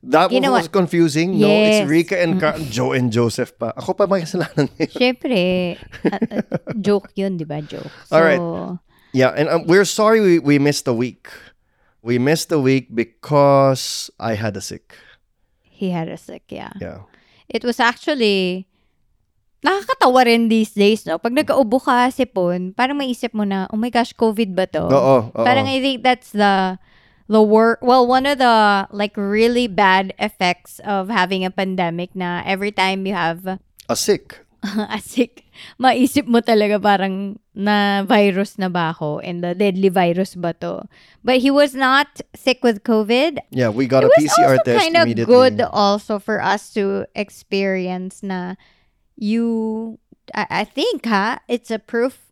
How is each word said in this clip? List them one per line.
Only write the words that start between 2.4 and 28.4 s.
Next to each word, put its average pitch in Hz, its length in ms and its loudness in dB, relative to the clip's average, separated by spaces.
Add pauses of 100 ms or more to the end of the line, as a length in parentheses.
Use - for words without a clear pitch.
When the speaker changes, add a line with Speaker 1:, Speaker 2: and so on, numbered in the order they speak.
Speaker 1:
Car-, 151 160 0
Speaker 2:
Mm. 151 160 -8
Speaker 1:
Joe 127 240 -2
and 123 160 0
Joseph 120 480 0
pa. 113 160 -6
Ako - 160 -8
pa 202 160 0
may 185 160 0
kasalanan 151 480 -4
ngayon. 160 240 -4
Speaker 2:
Syempre. 247 460 0 (420)
Speaker 1:
<laughs> - 240 -6
Speaker 2:
Ah, 196 80 -4
ah, - 640 -6
joke 202 340 -2
yun, 196 220 -6
di 160 80 -8
ba? 151 160 -10
Joke. - 320 -14 (180)
Speaker 1:
All 160 140 4
right. 165 160 2
Speaker 2:
So, 175 400 -8 (320)
Speaker 1:
Yeah, 127 240 2
and, 147 160 0
um, 165 160 0
we're 190 160 6
sorry 220 400 2
we, 175 160 4
we 143 160 2
missed 143 320 0
a 120 80 0
week. 120 320 -6 (720)
We 120 160 -2
missed 139 360 0
a 160 80 2
week 131 360 0
because 139 1200 0
I 113 240 -6
had 104 160 -4
a 95 80 -12
sick. - 320 -16 (840)
Speaker 2:
He 185 160 -4
had 165 160 -6
a - 80 -14
sick, - 320 -20
yeah. - 320 -14
Speaker 1:
Yeah. - 240 -14 (420)
Speaker 2:
It 226 140 -6
was 240 160 -6
actually, 208 880 -2 (960)
nakakatawa 294 640 2
rin 233 240 2
these 220 240 0
days, 202 320 2
no? 165 160 -4
Pag 240 160 -2
nagkaubo 262 400 0
ka, 247 320 2
sipon, 180 640 -4
parang 262 240 -2
maisip 254 320 -6
mo 208 160 -4
na, 196 240 -4
"Oh 214 80 -6
my 226 80 -2
gosh, 233 320 0
covid 214 400 0
ba 185 160 0
to?" 170 160 -2
Speaker 1:
Oo, 127 400 4
oo. - 160 -2
Speaker 2:
Parang 269 240 2
I 269 80 -2
think 262 240 -2
that's - 320 -2
the, 196 480 0 (480)
the 214 80 4
wor-, 220 400 4
well, 254 320 4
one 262 160 2
of 277 160 0